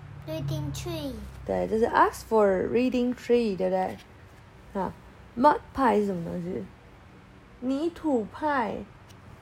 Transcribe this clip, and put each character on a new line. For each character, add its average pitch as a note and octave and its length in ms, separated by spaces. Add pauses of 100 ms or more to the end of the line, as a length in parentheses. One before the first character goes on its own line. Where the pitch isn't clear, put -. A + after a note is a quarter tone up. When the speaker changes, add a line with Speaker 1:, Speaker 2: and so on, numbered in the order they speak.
(280)
Speaker 1:
Reading D4+ 440
Tree。 D4+ 420 (300)
Speaker 2:
对， F#3 240
这 A3 120
是 A#3 60
Oxford A3 800
Reading B3 440
Tree， A#3 440
对 F#3 120
不 F#3 60
对？ F#3+ 240 (720)
好， F3+ 200 (440)
Mud D4 220 (160)
Pie A#3+ 220
是 G#3 100
什 G3 80
么 E3+ 160
东 F3 140
西？ F#3+ 200 (960)
泥 C4+ 320
土 C4+ 420
派。 C#4 440 (640)